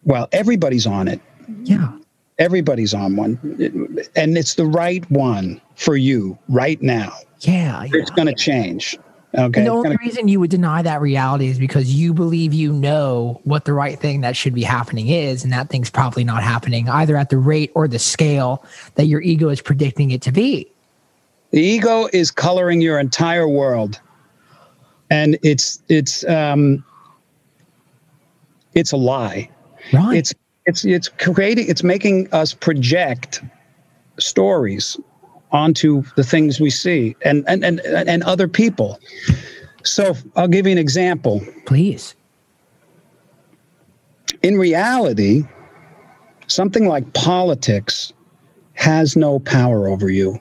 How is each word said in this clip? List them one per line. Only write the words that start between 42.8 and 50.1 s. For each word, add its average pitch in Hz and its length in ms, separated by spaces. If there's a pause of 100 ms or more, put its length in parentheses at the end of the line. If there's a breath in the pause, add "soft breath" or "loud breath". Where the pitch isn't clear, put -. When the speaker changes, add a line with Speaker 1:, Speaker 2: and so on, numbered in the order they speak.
Speaker 1:
In 196 140
reality, 165 840 (1040)
something 202 420
like 139 240
politics 151 960 (640)
has 156 420
no 147 240
power 123 480
over 98 220
you. 95 320